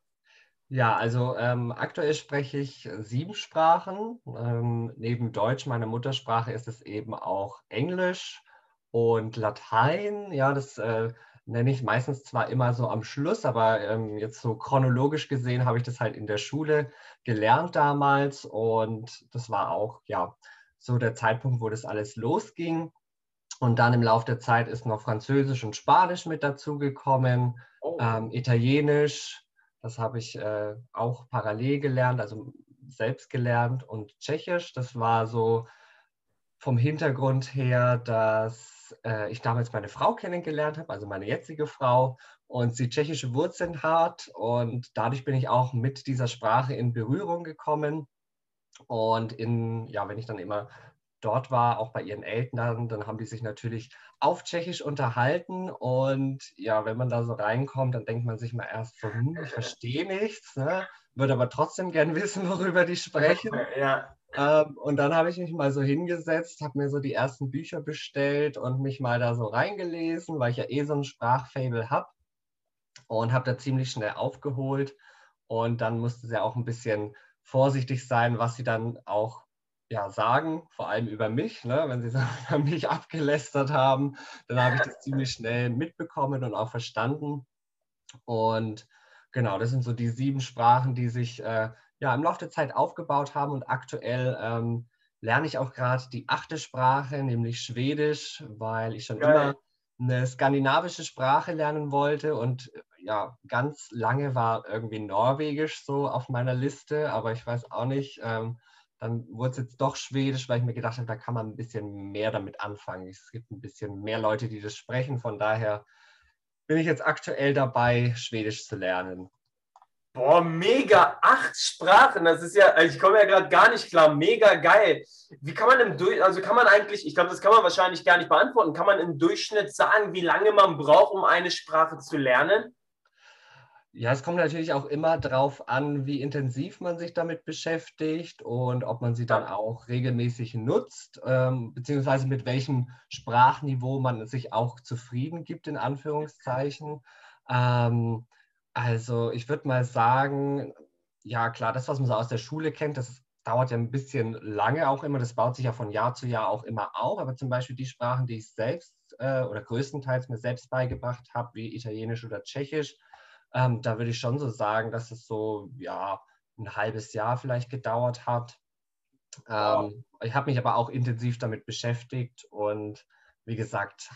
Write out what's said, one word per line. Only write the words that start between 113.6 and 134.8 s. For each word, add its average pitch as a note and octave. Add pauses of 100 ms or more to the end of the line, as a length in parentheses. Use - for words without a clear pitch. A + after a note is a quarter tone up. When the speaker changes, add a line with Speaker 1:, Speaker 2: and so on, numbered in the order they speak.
Speaker 1:
mehr A2
Leute, G#2+
die G#2+
das G#2
sprechen, B2+
von G#2+
daher G#2+ (840)
bin D#3
ich D#3+
jetzt D#3
aktuell C#3+
dabei, B2
Schwedisch G#2+
zu -
lernen. F#2 (800)
Speaker 2:
Boah, D3
mega, F3+
acht B3+
Sprachen, G3
das E3
ist E3+
ja, F#3
ich D#3+
komme G3+
ja G3+
grad F#3
gar F#3+
nicht A#3
klar, D#3
mega G3+
geil. E3+ (360)
Wie D3
kann A3
man B3
im G#3
Durch-, F3
also F#3
kann G#3
man A#3+
eigentlich, G#3
ich D3+
glaub, F3+
das E3+
kann G3+
man A3+
wahrscheinlich F3+
gar F3
nicht F3
beantworten, F#3
kann E3+
man G3
im E3
Durchschnitt G3+
sagen, G#3
wie F#3
lange F3+
man F#3+
braucht, D3+
um F#3+
eine F3
Sprache D#3
zu -
lernen? C#3+ (1160)
Speaker 1:
Ja, A#2
es C#3
kommt E3+
natürlich D#3+
auch C#3